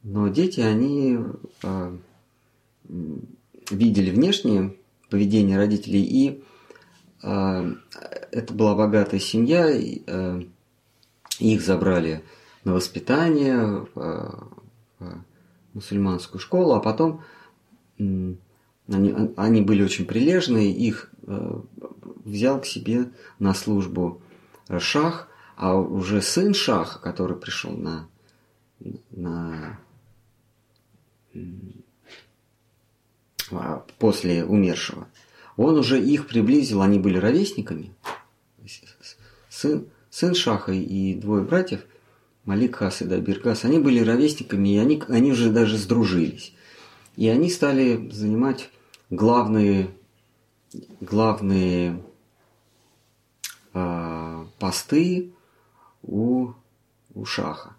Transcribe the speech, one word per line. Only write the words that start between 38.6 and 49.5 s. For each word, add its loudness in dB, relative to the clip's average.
Сын, -4
сын 0
шаха -2
и -2
двое 0
братьев, -2
Малик 0
Хас -4
и -4
Дабир -2
Хас, -2
они 4
были 4
ровесниками, 2
и 4
они, 2
они 4
уже 2
даже 2
сдружились. 0
И 0
они 2
стали 0
занимать -2
главные, 4